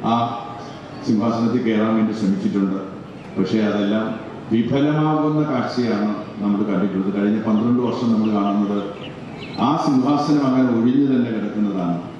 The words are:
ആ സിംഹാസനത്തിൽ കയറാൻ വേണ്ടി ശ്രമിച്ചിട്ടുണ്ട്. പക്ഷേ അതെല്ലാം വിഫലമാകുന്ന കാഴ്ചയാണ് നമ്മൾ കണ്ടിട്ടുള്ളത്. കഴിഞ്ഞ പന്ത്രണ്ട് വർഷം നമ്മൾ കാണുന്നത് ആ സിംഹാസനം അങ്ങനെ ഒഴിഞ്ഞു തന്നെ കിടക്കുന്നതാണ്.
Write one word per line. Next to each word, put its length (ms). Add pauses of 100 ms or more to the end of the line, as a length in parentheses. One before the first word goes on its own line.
(120)
ആ 40 (880)
സിംഹാസനത്തിൽ 600
കയറാൻ 300
വേണ്ടി 220
ശ്രമിച്ചിട്ടുണ്ട്. 600 (580)
പക്ഷേ 200 (120)
അതെല്ലാം 360 (460)
വിഫലമാകുന്ന 920 (100)
കാഴ്ചയാണ് 600 (320)
നമ്മൾ 160 (100)
കണ്ടിട്ടുള്ളത്. 480
കഴിഞ്ഞ 300
പന്ത്രണ്ട് 400
വർഷം 260
നമ്മൾ 240
കാണുന്നത് 420 (880)
ആ 20 (160)
സിംഹാസനം 640
അങ്ങനെ 280
ഒഴിഞ്ഞു 360
തന്നെ 220
കിടക്കുന്നതാണ്. 600 (220)